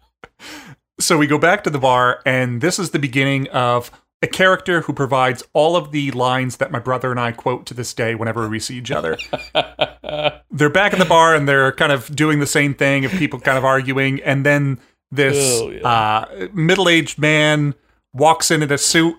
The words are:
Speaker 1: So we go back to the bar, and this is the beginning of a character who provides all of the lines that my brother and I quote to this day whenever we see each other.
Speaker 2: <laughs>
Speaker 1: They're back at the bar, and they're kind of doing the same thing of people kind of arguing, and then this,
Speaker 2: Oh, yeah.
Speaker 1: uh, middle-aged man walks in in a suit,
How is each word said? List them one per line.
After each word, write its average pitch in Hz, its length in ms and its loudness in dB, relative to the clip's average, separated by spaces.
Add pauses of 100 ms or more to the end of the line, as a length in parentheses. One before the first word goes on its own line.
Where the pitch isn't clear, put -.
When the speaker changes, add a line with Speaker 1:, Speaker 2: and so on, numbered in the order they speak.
(1000)
Speaker 1:
So - 180 0
we 147 100 4
go 147 100 2
back 175 260 2
to 180 60 -2
the 147 80 -2
bar, 123 480 2
and 127 340 0
this 170 200 0
is 170 100 -4
the 165 80 -2
beginning 139 520 -2
of 123 400 0 (320)
a 165 60 0
character 185 540 2
who - 100 -4
provides 127 500 0 (100)
all 160 240 2
of 151 160 -4
the 143 200 -2
lines 127 460 -2
that - 140 -2
my 127 80 -4
brother 127 320 -4
and 123 60 -4
I 120 140 -2
quote - 340 -6
to - 80 -14
this 120 200 -10
day 117 200 -2
whenever 113 340 -4
we 110 120 -6
see 127 160 -10
each 123 160 -12
other. 80 240 -2 (380)
Speaker 2:
<laughs> - 960 -4
Speaker 1:
They're 147 200 2
back 190 220 2
at 185 80 0
the 185 80 2
bar, 165 260 6
and 143 140 2
they're 135 240 2
kind 151 200 0
of 139 220 -4
doing 156 260 2
the 143 60 0
same 143 280 0
thing 139 300 0
of 127 80 -4
people 147 280 -4
kind 131 180 0
of 123 60 0
arguing, 135 580 0
and 139 240 0
then 143 320 2 (320)
this, 135 500 0
Speaker 2:
Oh, 113 100 -6
yeah. - 180 -6
Speaker 1:
uh, 110 640 0
middle-aged 170 680 2
man 151 560 2 (400)
walks 156 380 2
in 156 100 2
in 147 80 -2
a 143 80 0
suit, 165 400 2